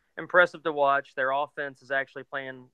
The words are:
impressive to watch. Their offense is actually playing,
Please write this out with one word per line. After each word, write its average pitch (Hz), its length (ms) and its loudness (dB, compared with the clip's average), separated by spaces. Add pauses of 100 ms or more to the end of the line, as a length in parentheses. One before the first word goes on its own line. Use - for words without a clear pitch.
(180)
impressive 175 460 2
to 165 80 0
watch. 139 420 2
Their 135 160 0
offense 139 540 -4
is 127 80 -10
actually 135 320 -4
playing, 131 500 -10